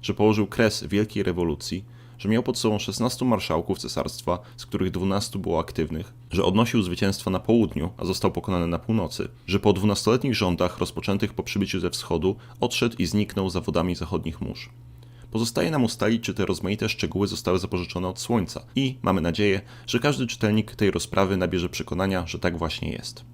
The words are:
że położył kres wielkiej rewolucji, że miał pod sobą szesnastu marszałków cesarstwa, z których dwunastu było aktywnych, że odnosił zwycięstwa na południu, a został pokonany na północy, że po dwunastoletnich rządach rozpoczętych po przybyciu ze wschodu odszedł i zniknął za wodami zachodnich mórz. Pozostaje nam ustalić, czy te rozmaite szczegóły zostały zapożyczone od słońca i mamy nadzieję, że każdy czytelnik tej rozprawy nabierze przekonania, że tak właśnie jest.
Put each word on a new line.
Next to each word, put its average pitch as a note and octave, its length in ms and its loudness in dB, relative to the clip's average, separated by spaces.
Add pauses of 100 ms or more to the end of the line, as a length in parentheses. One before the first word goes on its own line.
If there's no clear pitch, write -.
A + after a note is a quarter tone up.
że - 120 -2
położył G#2 340 4
kres - 360 2
wielkiej G#2 400 0
rewolucji, F2 640 -2 (320)
że G2 120 -4
miał A2+ 140 4
pod B2+ 140 -2
sobą G#2+ 220 2
szesnastu - 460 -2
marszałków F#2 540 0
cesarstwa, - 600 -4 (180)
z - 80 -14
których F#2 260 -2
dwunastu F#2+ 480 -2
było E2+ 200 0
aktywnych, D#2 540 -4 (180)
że F#2 120 2
odnosił A2 400 4
zwycięstwa F#2+ 480 0
na F#2 80 0
południu, G#2+ 580 2
a - 80 -6
został F#2 260 2
pokonany F2 360 0
na E2+ 120 0
północy, - 480 -2 (200)
że - 120 2
po - 140 6
dwunastoletnich G#2+ 600 2
rządach F2+ 420 2
rozpoczętych - 560 -2
po - 100 -4
przybyciu G2 360 -2
ze F2 100 0
wschodu F2 460 0 (240)
odszedł A#2+ 380 0
i G2 80 2
zniknął G2+ 440 0
za F2+ 120 -2
wodami E2+ 340 0
zachodnich E2 460 -4
mórz. - 280 -10 (640)
Pozostaje A#2 400 0
nam C#3+ 120 4
ustalić, A2 400 0
czy G2 100 -4
te G2 120 0
rozmaite G2 440 -2
szczegóły F#2+ 380 0
zostały F2+ 320 0
zapożyczone F2+ 480 -4
od F2+ 120 -8
słońca - 460 -2 (100)
i C3 260 0
mamy F#2+ 200 2
nadzieję, F#2 400 2 (260)
że B2 120 0
każdy C3+ 280 2
czytelnik G#2+ 480 0
tej G2+ 160 4
rozprawy F#2+ 460 2
nabierze F2+ 320 0
przekonania, F#2 580 -2
że - 120 -6
tak - 180 0
właśnie D#2+ 340 -4
jest. - 420 -10